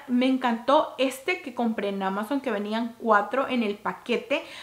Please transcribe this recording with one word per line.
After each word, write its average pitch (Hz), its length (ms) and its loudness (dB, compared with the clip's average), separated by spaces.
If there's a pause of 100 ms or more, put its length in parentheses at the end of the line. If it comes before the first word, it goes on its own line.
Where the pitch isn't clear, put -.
Me 247 160 4
encantó 262 720 2
este 269 440 -2
que 247 140 -12
compré 220 320 0
en 196 160 -4
Amazon, 214 380 -2
que 254 100 -2
venían 220 480 -2
cuatro 220 480 4
en 247 160 2
el 202 120 -2
paquete, 233 680 -2 (200)